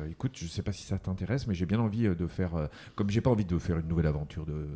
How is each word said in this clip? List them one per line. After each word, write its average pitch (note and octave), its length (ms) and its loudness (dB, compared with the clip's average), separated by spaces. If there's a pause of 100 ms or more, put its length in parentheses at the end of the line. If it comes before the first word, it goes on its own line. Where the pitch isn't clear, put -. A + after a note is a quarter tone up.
écoute, B2 260 -4
je - 100 -8
sais E2 160 -4
pas G2 120 -2
si - 100 -10
ça G2 160 -2
t'intéresse, F#2+ 480 -2
mais G#2 60 0
j'ai F2 120 0
bien G2 140 2
envie, A2+ 260 2
euh, F#2+ 100 4
de E2+ 120 0
faire, E2+ 280 -2
euh, D#2 120 0 (280)
comme G2+ 140 0
j'ai G#2+ 120 4
pas C3 100 6
envie G#2+ 140 4
de F2 120 2
faire E2 220 0
une D#2+ 80 -2
nouvelle E2 200 4
aventure D2 380 -2
de, D2+ 300 -4